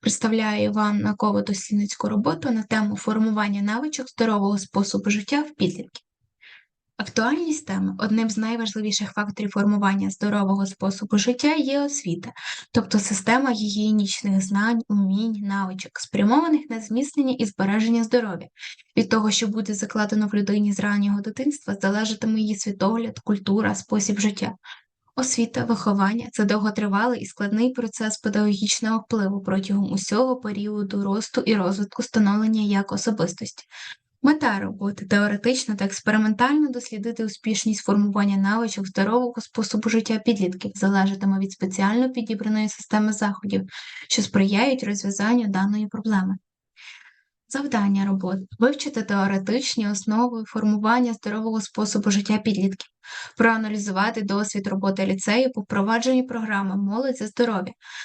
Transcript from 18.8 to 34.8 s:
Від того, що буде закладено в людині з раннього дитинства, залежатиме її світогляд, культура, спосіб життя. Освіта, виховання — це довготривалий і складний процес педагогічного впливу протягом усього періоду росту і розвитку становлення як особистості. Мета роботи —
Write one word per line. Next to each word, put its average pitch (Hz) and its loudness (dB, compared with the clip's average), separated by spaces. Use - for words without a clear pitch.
Від 220 2
того, 220 2
що 208 0
буде 214 -4
закладено 208 0
в 208 -4
людині 208 2
з 196 -2
раннього 202 2
дитинства, 220 -4
залежатиме 214 0
її 214 0
світогляд, 214 -2
культура, 202 0
спосіб 202 -2
життя. 196 -2
Освіта, 240 -2
виховання — 208 0
це 214 0
довготривалий 208 0
і - -10
складний 214 0
процес 226 -4
педагогічного 208 0
впливу 202 0
протягом 190 0
усього 233 0
періоду 202 -4
росту 202 -2
і - 4
розвитку 202 0
становлення 214 4
як 202 2
особистості. 202 -2
Мета 269 4
роботи — 196 -6